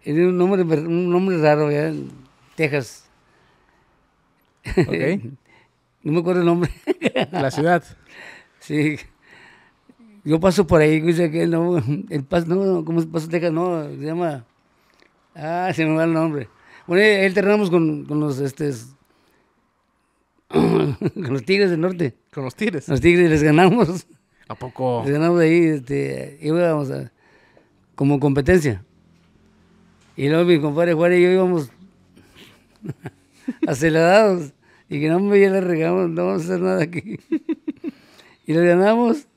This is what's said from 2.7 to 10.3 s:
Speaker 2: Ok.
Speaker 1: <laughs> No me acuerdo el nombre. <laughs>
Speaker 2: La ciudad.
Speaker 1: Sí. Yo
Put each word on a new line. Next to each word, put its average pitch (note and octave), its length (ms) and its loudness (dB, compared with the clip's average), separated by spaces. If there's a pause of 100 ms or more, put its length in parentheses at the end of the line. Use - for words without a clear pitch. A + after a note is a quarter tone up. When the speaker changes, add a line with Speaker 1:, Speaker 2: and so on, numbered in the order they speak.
Speaker 2:
Ok. E3 440 -2
Speaker 1:
<laughs> A#2 120 -16 (720)
No D3 100 -6
me E3+ 60 0
acuerdo F3+ 220 0
el F3 40 2
nombre. E3+ 240 0 (320)
<laughs> - 300 -2
Speaker 2:
La C#3+ 200 -2
ciudad. E3 320 0 (760)
Speaker 1:
Sí. D3+ 360 -4 (1300)
Yo D#3 160 0